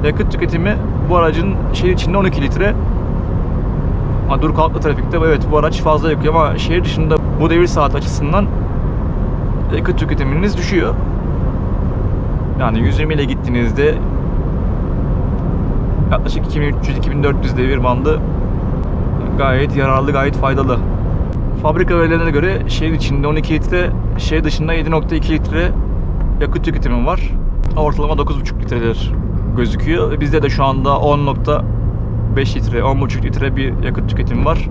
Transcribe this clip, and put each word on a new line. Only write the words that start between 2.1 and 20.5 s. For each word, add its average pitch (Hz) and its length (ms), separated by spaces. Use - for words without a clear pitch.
on 196 80
iki 170 160
litre. 185 320
Ha, 135 120
dur 156 140
kalktı 160 240
trafikte. 143 460
Evet, 151 260
bu 156 60
araç 156 240
fazla 156 300
yakıyor 147 240
ama 147 220
şehir 175 260
dışında 160 320
bu 160 80
devir 170 180
saat 143 280
açısından 156 500
yakıt - 240
tüketiminiz 151 580
düşüyor. 180 360
Yani 113 200
yüz 127 200
yirmi 156 140
ile 143 120
gittiğinizde 131 680
yaklaşık - 340
iki - 160
bin 147 60
üç 147 200
yüz, 139 100
iki 135 140
bin 139 120
dört 143 200
yüz - 140
devir 127 260
bandı 123 360
gayet 135 380
yararlı, 135 360
gayet 139 260
faydalı. 131 400